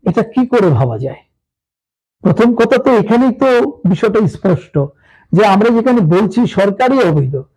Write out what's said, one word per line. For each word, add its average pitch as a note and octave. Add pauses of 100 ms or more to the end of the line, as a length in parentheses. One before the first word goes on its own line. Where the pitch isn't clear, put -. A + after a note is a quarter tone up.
এটা G#3+
কি -
করে G#3
ভাবা A#2+
যায়? C3 (1000)
প্রথম A3+
কথা A#3
তো C4+
এখানেই A#3
তো C4+ (360)
বিষয়টা G3+
স্পষ্ট - (580)
যে G3+
আমরা G3+
যেখানে A#3
বলছি F3+
সরকারই G#3+
অবৈধ C#3+ (220)